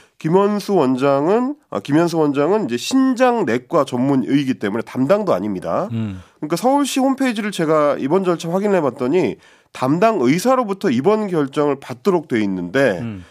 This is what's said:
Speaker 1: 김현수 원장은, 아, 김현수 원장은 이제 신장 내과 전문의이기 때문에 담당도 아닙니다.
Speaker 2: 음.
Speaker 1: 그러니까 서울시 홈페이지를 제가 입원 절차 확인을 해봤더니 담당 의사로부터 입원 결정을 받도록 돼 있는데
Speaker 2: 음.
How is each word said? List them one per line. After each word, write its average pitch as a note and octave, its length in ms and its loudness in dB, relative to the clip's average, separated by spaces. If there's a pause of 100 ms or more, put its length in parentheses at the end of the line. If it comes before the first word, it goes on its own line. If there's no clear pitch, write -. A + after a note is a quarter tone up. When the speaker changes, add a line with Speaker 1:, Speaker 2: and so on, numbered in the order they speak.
(200)
Speaker 1:
김현수 G3+ 560 0
원장은, C#3+ 800 2 (160)
아, - 80 -4
김현수 D#3+ 400 0
원장은 D3+ 460 0
이제 A#2+ 120 -4
신장 B3+ 680 0
내과 B2+ 400 0
전문의이기 C3 680 0
때문에 G#2+ 280 -4
담당도 E3 500 0
아닙니다. F#2+ 580 -4
Speaker 2:
음. G#2+ 300 -6 (160)
Speaker 1:
그러니까 D3+ 200 -6
서울시 C4+ 420 0
홈페이지를 B3+ 520 -2
제가 D3+ 480 2
입원 D#3 240 0
절차 E3 280 -2
확인을 G3 260 0
해봤더니 C3 600 0 (360)
담당 F3 480 2
의사로부터 G3 680 0
입원 G3+ 360 2
결정을 D3 520 0
받도록 D#3 480 -2
돼 A2+ 160 0
있는데 F#2+ 560 0
Speaker 2:
음. G#2+ 320 -10